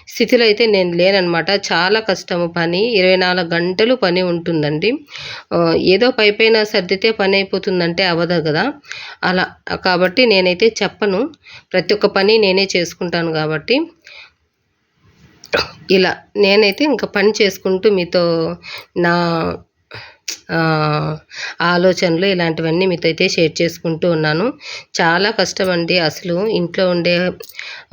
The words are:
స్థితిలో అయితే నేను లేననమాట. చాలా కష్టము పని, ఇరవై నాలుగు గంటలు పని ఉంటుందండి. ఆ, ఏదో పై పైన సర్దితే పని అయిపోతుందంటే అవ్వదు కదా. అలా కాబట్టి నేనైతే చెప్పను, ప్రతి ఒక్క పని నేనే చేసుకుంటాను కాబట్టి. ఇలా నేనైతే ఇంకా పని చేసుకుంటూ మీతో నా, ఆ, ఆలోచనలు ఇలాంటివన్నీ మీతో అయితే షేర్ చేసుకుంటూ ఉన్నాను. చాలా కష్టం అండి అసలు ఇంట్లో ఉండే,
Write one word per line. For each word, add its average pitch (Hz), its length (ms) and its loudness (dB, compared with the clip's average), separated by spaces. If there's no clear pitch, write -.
స్థితిలో 240 360 2
అయితే 220 220 4
నేను 190 260 2
లేననమాట. 175 580 2
చాలా 196 500 0
కష్టము 180 460 -4
పని, 175 520 -2
ఇరవై 185 180 4
నాలుగు 180 300 0
గంటలు 180 480 0
పని 185 280 0
ఉంటుందండి. 170 680 -2
ఆ, 170 240 2
ఏదో 196 340 4
పై 214 200 2
పైన 220 320 2
సర్దితే 196 480 0
పని 196 260 0
అయిపోతుందంటే 185 680 0
అవ్వదు 170 280 0
కదా. 165 400 0
అలా 180 220 0
కాబట్టి 180 420 2
నేనైతే 190 560 2
చెప్పను, 202 480 -2
ప్రతి 185 220 0
ఒక్క 202 120 0
పని 202 320 2
నేనే 196 380 2
చేసుకుంటాను 170 560 -4
కాబట్టి. 156 540 -2
ఇలా 185 260 2
నేనైతే 202 480 2
ఇంకా 247 220 -2
పని 202 260 0
చేసుకుంటూ 190 480 0
మీతో 175 680 0
నా, 175 180 2
ఆ, 156 680 0
ఆలోచనలు 175 640 2
ఇలాంటివన్నీ 170 600 0
మీతో 175 220 0
అయితే 170 200 0
షేర్ 160 340 0
చేసుకుంటూ 170 480 -2
ఉన్నాను. 160 420 0
చాలా 180 300 2
కష్టం 190 400 -2
అండి 175 280 0
అసలు 175 480 -2
ఇంట్లో 180 440 -2
ఉండే, 175 400 0